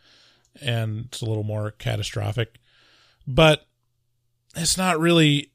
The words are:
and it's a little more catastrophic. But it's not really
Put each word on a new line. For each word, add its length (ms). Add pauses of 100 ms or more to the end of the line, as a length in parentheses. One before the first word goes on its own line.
(600)
and 440
it's 160
a 40
little 180
more 280
catastrophic. 880 (680)
But 400 (920)
it's 220
not 220
really 560